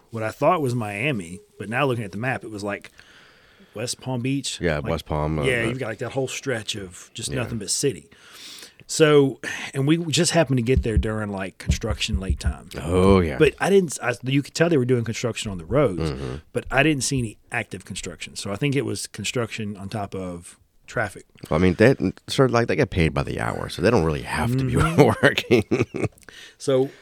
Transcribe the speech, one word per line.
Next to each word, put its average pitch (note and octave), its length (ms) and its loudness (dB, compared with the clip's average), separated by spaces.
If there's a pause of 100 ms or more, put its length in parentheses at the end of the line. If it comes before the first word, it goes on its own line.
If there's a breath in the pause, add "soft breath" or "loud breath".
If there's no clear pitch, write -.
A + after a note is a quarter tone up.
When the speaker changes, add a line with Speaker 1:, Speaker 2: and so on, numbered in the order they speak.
Speaker 1:
what A2 140 -6
I A2 80 -2
thought D3+ 300 2
was B2 120 0
Miami, G#2 680 -4 (200)
but G2+ 100 -10
now C3 160 0
looking A#2 180 0
at F#2+ 80 -10
the G2 60 -10
map, A#2 260 -4
it A2+ 60 -14
was, G#2 140 -10
like, G2+ 280 -6 (840 soft breath)
West A#2 260 -8
Palm B2+ 200 -6
Beach. C3+ 400 -4
Speaker 2:
Yeah, D#2+ 160 2
Speaker 1:
Like, C#2+ 140 -6
Speaker 2:
West D#2+ 140 -4
Palm, D2+ 340 -2
uh, D2 40 0
Speaker 1:
yeah, A#2+ 200 0
Speaker 2:
uh, A2+ 60 0
Speaker 1:
you've B2+ 100 -6
got, B2 100 -6
like, A2 100 -10
that A#2+ 140 -8
whole C3+ 140 -2
stretch A#2 480 -6
of F#2 380 -14
just A2+ 160 -8
Speaker 2:
Yeah. C#3 60 -4
Speaker 1:
nothing A#2 240 -4
but F#2+ 100 -8
city. - 400 -2 (800 loud breath)
So, C#3+ 520 6 (340 loud breath)
and C3+ 140 0
we E3 100 4
just E3 340 0
happened C#3+ 260 4
to A#2+ 60 2
get B2+ 200 2
there A2 140 0
during, G#2+ 340 -2
like, F#2+ 260 -8
construction - 640 -2
late F#2+ 200 -2
time. - 300 -6 (100)
Speaker 2:
Oh, F#2 400 6
yeah. E2 200 0
Speaker 1:
But D3+ 200 4
I D#3+ 120 0
didn't, G3 300 4
I, A#2+ 120 -2 (100)
you C3+ 200 0
could - 100 -18
tell E3+ 160 2
they D#3+ 80 4
were B2 80 2
doing B2 180 2
construction A2+ 460 -6
on F#2+ 80 -8
the D#2+ 80 -12
roads, F#2 460 0
Speaker 2:
Mm-hmm. C2 240 -6 (180)
Speaker 1:
but A#2 160 -4
I C3 140 4
didn't D3 200 0
see C#3 140 -2
any A2+ 200 -6 (140)
active G#2+ 320 -6
construction. - 520 -12
So - 160 -8
I G2+ 60 -4
think C#3+ 180 0
it B2+ 100 0
was A2 220 -6
construction G#2+ 680 -6
on G2 140 -14
top G2+ 240 -8
of F2+ 460 -10 (280)
traffic. - 380 -6 (240)
Speaker 2:
Well, D#2 100 2
I F#2 40 6
mean, F2+ 120 4
they, B2 200 6 (320)
sort C3 220 2
of A2+ 40 0
like, A#2 140 2
they F#2+ 80 0
get B2+ 140 2
paid D#2+ 240 2
by C#2 100 -2
the B1 160 -6
hour, G1+ 300 -4
so - 120 -8
they G2 80 6
don't A2 140 6
really D2+ 200 0
have A#2 340 -2
to C3+ 60 0
be B2+ 100 -2
Speaker 1:
Mm-hmm. D#3+ 280 4
Speaker 2:
<laughs> A2+ 220 6
working. - 840 2 (500 loud breath)
Speaker 1:
So C3+ 320 0 (120)